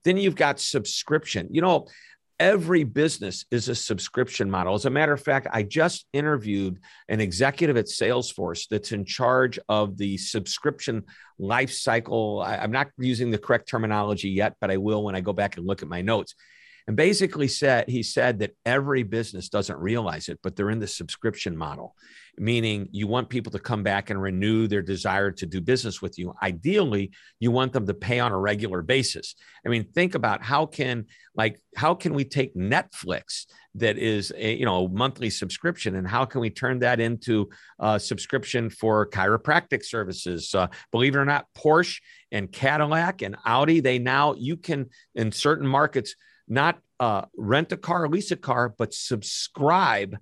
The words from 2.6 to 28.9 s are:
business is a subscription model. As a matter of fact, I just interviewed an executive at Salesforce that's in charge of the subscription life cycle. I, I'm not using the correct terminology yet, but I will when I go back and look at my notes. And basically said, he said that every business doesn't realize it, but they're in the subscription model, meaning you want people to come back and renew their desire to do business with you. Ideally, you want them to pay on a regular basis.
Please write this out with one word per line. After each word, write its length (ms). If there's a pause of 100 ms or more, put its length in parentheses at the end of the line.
business 680
is 160
a 60
subscription 760
model. 240
As 100
a 60
matter 220
of 100
fact, 300
I 100
just 500
interviewed 680 (280)
an 120
executive 560
at 100
Salesforce 800
that's 220
in 140
charge 540 (100)
of 280
the 220
subscription 880 (340)
life 340
cycle. 720
I, 120
I'm 160
not 160 (100)
using 320
the 80
correct 300
terminology 640
yet, 300
but 120
I 60
will 260
when 100
I 60
go 120
back 240
and 100
look 160
at 60
my 140
notes. 320 (520)
And 120
basically 500
said, 400
he 140
said 380
that 100 (160)
every 380
business 440
doesn't 300
realize 500
it, 140
but 120
they're 140
in 120
the 60
subscription 680
model, 380 (420)
meaning 560
you 140
want 240
people 220
to 60
come 240
back 280
and 100
renew 480
their 140
desire 480
to 160
do 160
business 400
with 160
you. 240
Ideally, 680 (280)
you 100
want 220
them 140
to 80
pay 260
on 120
a 60
regular 440
basis. 520 (300)